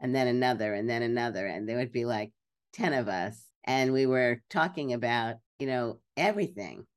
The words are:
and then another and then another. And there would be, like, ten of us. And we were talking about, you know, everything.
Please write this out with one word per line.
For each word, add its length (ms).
and 140
then 140
another 460
and 140
then 140
another. 440
And 200
there 120
would 140
be, 120
like, 280
ten 220
of 140
us. 380
And 280
we 140
were 420
talking 440
about, 440
you 80
know, 340
everything. 680